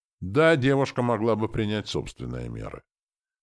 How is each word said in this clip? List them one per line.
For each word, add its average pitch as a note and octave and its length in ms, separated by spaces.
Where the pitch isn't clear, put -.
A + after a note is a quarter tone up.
Да, D3+ 380
девушка C3+ 440
могла A2+ 360
бы A2 100
принять G#2+ 400
собственные A#1+ 640
меры. A1+ 320